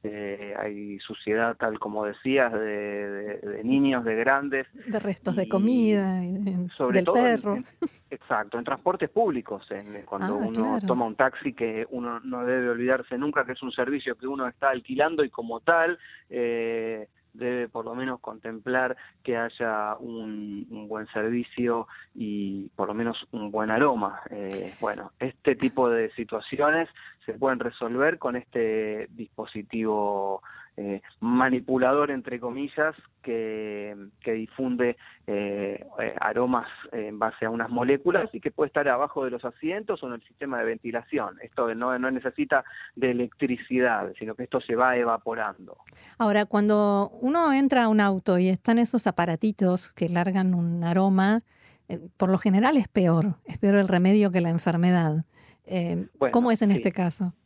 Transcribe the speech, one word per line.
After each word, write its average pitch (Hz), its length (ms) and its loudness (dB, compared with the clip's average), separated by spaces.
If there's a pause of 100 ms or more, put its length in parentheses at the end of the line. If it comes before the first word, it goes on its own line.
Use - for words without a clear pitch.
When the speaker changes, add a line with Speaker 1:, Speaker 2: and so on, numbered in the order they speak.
Speaker 1:
eh, 101 560 -8
hay 104 400 -8
suciedad, 113 580 -2
tal 110 220 -2
como 107 260 -6
decías, 123 480 0
de, 110 60 -2
de, 104 800 -4
de 104 240 -8
niños, 131 420 2
de 110 120 0
grandes. 135 500 0 (220)
Speaker 2:
De 220 100 -2
restos 196 380 -4
de 190 80 0
Speaker 1:
Y 165 40 -6
Speaker 2:
comida, 202 760 2
y 185 140 -4
de, 185 380 -2
Speaker 1:
sobre 147 200 2
Speaker 2:
del 185 80 4
Speaker 1:
todo 180 140 2
en, 240 180 4
Speaker 2:
perro. 208 200 -2
Speaker 1:
en, 254 80 -8 (460)
exacto, 110 480 -4
en 120 60 -6
transportes 170 460 -2
públicos, 131 600 0
en, 101 340 -10
cuando - 300 -4
Speaker 2:
Ah, 104 140 -2
Speaker 1:
uno - 40 -4 (200)
Speaker 2:
claro. 208 160 -2
Speaker 1:
toma 123 180 2
un 107 80 -6
taxi, 131 380 0
que 113 380 -4
uno 120 280 -6
no 123 260 -8
debe 123 260 0
olvidarse 123 460 0
nunca 143 300 -2
que 127 60 -8
es - 100 -10
un 127 80 -8
servicio 127 460 -4
que 127 100 -12
uno 135 220 -4
está 135 220 0
alquilando 143 520 0
y 131 80 0
como 117 300 -8
tal, 170 400 2 (280)
eh, 113 760 -4 (280)
debe 123 320 -4
por 113 200 -10
lo 120 80 -10
menos 127 260 -6
contemplar 120 760 -4 (280)
que 120 160 -2
haya 113 640 -2
un, 107 680 -10
un 107 160 -14
buen 107 280 -8
servicio 117 720 -2 (280)
y 101 640 -6
por 98 120 -2
lo 104 60 -6
menos 113 220 -2 (140)
un 107 200 -8
buen 107 200 -2
aroma. 110 500 2 (100)
Eh, 95 520 -8
bueno, 101 360 -6
este 131 380 0
tipo 127 320 2
de 117 240 0
situaciones 147 760 -2 (340)
se 113 80 -8
pueden 127 260 0
resolver 123 600 -2
con 123 180 -4
este 110 760 -2
dispositivo, 104 1300 -4 (340)
eh, 101 260 -6 (180)
manipulador, 127 920 2
entre 123 300 -6
comillas, 139 540 -4 (280)
que, 107 720 -6 (260)
que 117 120 -4
difunde, 120 640 -2 (300)
eh, 101 580 -4 (160)
eh, 110 200 -4
aromas 120 460 0 (240)
en 107 300 -8
base 113 240 -2
a 110 60 -2
unas 117 200 -4
moléculas 139 600 2
y - 80 -10
que 151 100 -4
puede 147 180 -2
estar 147 200 0
abajo 135 360 0
de 127 60 -2
los 123 140 -8
asientos 180 580 -4
o 135 60 -8
en 123 60 -8
el 113 100 -14
sistema 135 340 -8
de 113 60 0
ventilación. 113 800 -4
Esto 117 320 -2
no, 123 240 -2
no 131 120 -2
necesita 131 540 0 (320)
de 123 160 2
electricidad, 120 1080 0
sino 110 160 -8
que - 100 -10
esto 127 160 -2
se 117 140 -4
va 127 220 4
evaporando. 113 800 -4 (420)
Speaker 2:
Ahora, 208 280 2
cuando 208 640 4 (100)
uno 302 320 4
entra 269 320 4
a 220 40 4
un 214 120 6
auto 190 380 4
y 185 100 4
están 226 300 4
esos 233 280 2
aparatitos 180 840 0
que 170 160 -2
largan 185 460 2
un 170 280 0
aroma, 190 600 4 (460)
eh, - 120 -6 (160)
por 185 140 2
lo 190 80 4
general 220 400 4
es 202 100 2
peor, 170 560 4
es - 140 -12
peor 202 180 6
el 196 120 6
remedio 185 440 6
que 180 80 4
la 165 80 2
enfermedad. 165 760 4 (420)
Eh, 170 420 -2 (100)
Speaker 1:
Bueno, 240 140 4
Speaker 2:
¿cómo 240 180 4
es 226 120 4
en 202 80 6
Speaker 1:
sí. 190 80 6
Speaker 2:
este 147 140 2
caso? 180 420 -2 (120)